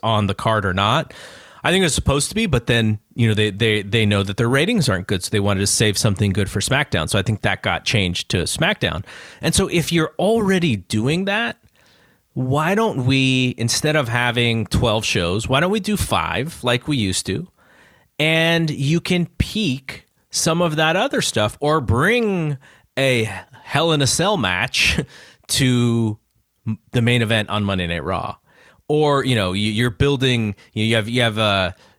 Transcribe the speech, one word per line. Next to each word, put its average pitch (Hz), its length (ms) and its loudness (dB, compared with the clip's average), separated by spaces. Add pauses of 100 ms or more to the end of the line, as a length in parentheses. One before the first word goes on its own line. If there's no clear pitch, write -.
on 107 240 2
the 95 80 -2
card 110 300 0
or 92 100 -2
not, 107 400 0 (480)
I 156 80 0
think 190 120 2
it 180 40 4
was 139 80 0
supposed 143 360 0
to - 40 -10
be, 226 120 0
but 127 200 -2
then, 113 320 2 (160)
you 117 140 2
know, 107 60 2
they, 107 160 2
they, 107 320 0
they 107 240 2
know 101 160 2
that 98 160 -4
their 117 100 0
ratings 156 400 2
aren't 95 180 0
good, 92 160 -2
so - 80 -8
they 107 100 0
wanted 98 200 0
to 98 60 0
save 107 320 2
something 101 340 0
good 98 160 -2
for 101 120 -4
SmackDown. 117 480 -2
So 104 100 0
I 95 40 2
think 107 200 -4
that 98 200 -2
got 90 220 -2
changed 92 460 -2
to 95 80 -2
SmackDown. 95 680 -2 (360)
And 160 140 -2
so 190 140 0
if 165 240 -2
you're 160 260 0
already 190 580 2
doing 131 500 -2
that, 220 320 -4 (760)
why 143 420 0
don't 160 320 0
we, 131 520 2
instead 151 380 0
of 135 120 0
having 117 580 0
twelve 113 380 0
shows, 95 440 0
why 131 100 2
don't 180 140 0
we 220 80 0
do 202 160 -2
five 92 640 -2
like 123 240 0
we 151 100 -2
used 98 300 -2
to? 127 220 -4 (720)
And 165 500 2
you 147 300 0
can 175 260 0 (120)
peak - 680 -4 (240)
some 170 320 0
of 156 140 0
that 160 180 2
other 247 280 0
stuff, - 360 0
or 151 220 2
bring 160 800 0 (380)
a 127 280 2 (400)
Hell 160 280 0
in 143 100 2
a 135 40 2
Cell 190 300 0
match 98 640 0 (240)
<laughs> - 240 -20
to 120 720 0 (480)
m-, 110 120 -4 (140)
the 120 100 0
main 120 200 4
event 107 260 0
on 104 160 -2
Monday 92 220 0
Night 85 180 -4
Raw. 87 320 -4 (520)
Or, 147 360 2
you 127 100 0
know, 95 180 0
you, 107 180 0
you're 117 200 0
building, 127 640 0 (180)
you, 107 120 -2
you 113 120 2
have, 107 120 0
you 123 140 0
have, 110 160 0
uh, 98 340 2 (260)